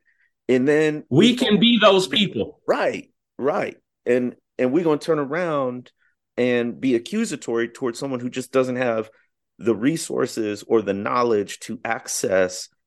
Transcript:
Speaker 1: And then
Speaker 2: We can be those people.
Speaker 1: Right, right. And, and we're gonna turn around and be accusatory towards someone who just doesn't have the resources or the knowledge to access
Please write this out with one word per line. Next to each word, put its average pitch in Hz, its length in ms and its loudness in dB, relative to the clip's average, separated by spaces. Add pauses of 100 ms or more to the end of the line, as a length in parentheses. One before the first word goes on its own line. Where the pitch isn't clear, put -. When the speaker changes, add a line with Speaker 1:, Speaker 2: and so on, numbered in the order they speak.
(500)
Speaker 1:
And 127 180 4
then 151 420 2
Speaker 2:
We 226 280 6
can 208 220 2
be 233 200 4
those 196 280 6
people. 185 600 -2
Speaker 1:
Right, 165 420 -2 (280)
right. 147 400 -4 (280)
And, 123 300 0 (240)
and 127 140 2
we're 180 100 2
gonna 151 160 2
turn 160 180 -2
around 139 720 -4 (440)
and 120 440 0
be 131 160 2
accusatory 120 720 -4
towards 120 280 -6
someone 135 220 -6
who 123 100 -6
just 127 220 -10
doesn't 127 240 0
have 117 340 -2 (480)
the 113 160 2
resources 120 920 -2
or 113 180 2
the 98 120 -2
knowledge 113 680 -2
to - 240 -12
access 98 840 -2 (200)